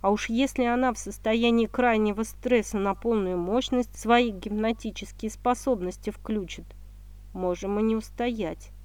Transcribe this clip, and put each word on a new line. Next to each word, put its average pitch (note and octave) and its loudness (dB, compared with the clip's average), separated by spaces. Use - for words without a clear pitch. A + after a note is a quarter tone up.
А G3 4
уж G#3 0
если B3+ 2
она A#3+ 2
в - -12
состоянии A#3 2
крайнего A3 2
стресса A3 0
на G3 2
полную G3 0
мощность A#3+ 0
свои A#3 4
гипнотические G#3+ -4
способности A3 -2
включит, G3+ -6
можем F#3 -2
и G#3+ 2
не A3 2
устоять. A3 -4